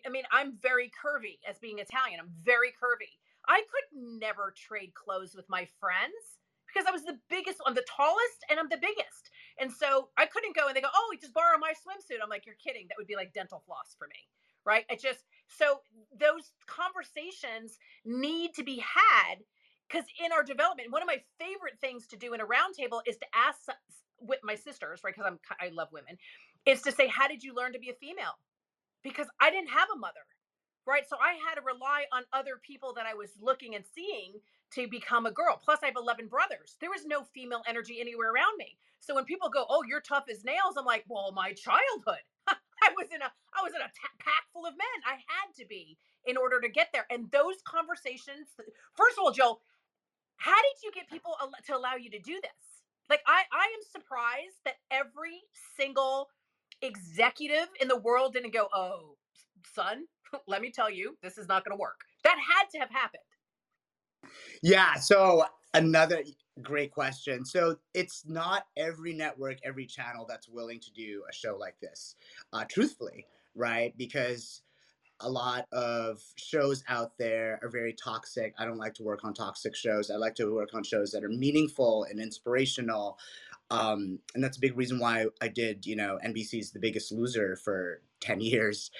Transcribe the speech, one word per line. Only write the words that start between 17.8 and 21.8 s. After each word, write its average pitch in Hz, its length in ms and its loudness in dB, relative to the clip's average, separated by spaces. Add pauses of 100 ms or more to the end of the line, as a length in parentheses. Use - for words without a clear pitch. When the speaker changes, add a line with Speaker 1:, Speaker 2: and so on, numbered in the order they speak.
Speaker 1:
need 302 500 -4
to 294 80 -8
be 247 160 -8
had, 220 640 4 (440)
'cause 330 160 -4 (160)
in 339 100 -2
our 311 140 4
development, 269 480 0
one 311 100 0
of 349 60 -4
my 277 160 -2 (140)
favorite 349 420 -10